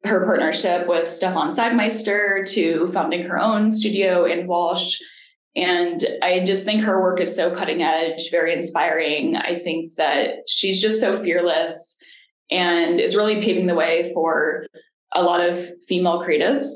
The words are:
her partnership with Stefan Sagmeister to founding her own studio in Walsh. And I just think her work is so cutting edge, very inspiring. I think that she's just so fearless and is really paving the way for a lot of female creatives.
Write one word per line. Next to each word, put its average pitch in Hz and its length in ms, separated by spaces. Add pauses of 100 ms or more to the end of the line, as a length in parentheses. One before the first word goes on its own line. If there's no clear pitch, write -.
her 190 200
partnership 175 600
with 165 200
Stefan 180 420
Sagmeister 208 1000
to 165 400
founding 180 320
her - 160
own 214 320
studio 190 540
in 175 220
Walsh. 175 520 (560)
And 175 500 (160)
I 185 240
just 190 200
think 214 160
her 190 200
work 180 180
is 170 140
so 175 180
cutting 170 320
edge, 165 480
very 170 220
inspiring. 156 840
I - 200
think 165 400
that 156 520
she's 190 340
just 214 180
so - 240
fearless 170 720 (560)
and 175 480
is - 160
really 214 260
paving 190 260
the 175 80
way 165 380
for 160 520 (480)
a 180 80
lot 175 200
of 175 280 (180)
female 175 340
creatives. 175 540